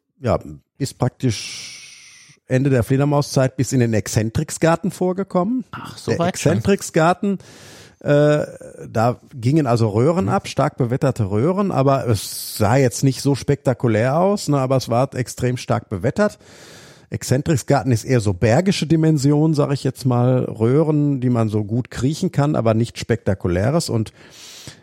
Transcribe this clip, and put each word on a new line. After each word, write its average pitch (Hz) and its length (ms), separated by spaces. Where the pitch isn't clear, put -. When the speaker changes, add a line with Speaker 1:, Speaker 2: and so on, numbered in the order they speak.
Speaker 1:
ja, 107 180
bis - 160
praktisch - 1500
Ende 131 240
der 123 140
Fledermauszeit 143 720
bis - 160
in 131 80
den 113 140
Exzentriksgarten 151 960
vorgekommen. 190 840
Speaker 2:
Ach, - 240
so - 160
Speaker 1:
Der - 80
Speaker 2:
weit 175 180
schon. 156 140
Speaker 1:
Exzentriksgarten, 185 840
äh, 147 440
da 113 320
gingen 139 320
also 117 220
Röhren 147 380
Speaker 2:
Mhm. 190 40
Speaker 1:
ab, 196 180
stark 143 280
bewetterte 120 540
Röhren, 180 400
aber 135 380
es - 500
sah 131 180
jetzt 135 280
nicht 135 180
so 139 120
spektakulär 131 840
aus, 196 300
ne, 143 100
aber 131 180
es 127 140
war 123 240
extrem 123 420
stark - 320
bewettert. 131 500
Exzentriksgarten 135 840
ist 113 120
eher 123 160
so 101 140
bergische 151 520
Dimension, 156 680
sag 139 180
ich 139 120
jetzt - 200
mal, 123 400
Röhren, 143 760
die 123 100
man 113 180
so 107 160
gut 113 260
kriechen 156 420
kann, 143 240
aber 113 180
nichts 113 260
Spektakuläres. 104 920
Und 110 220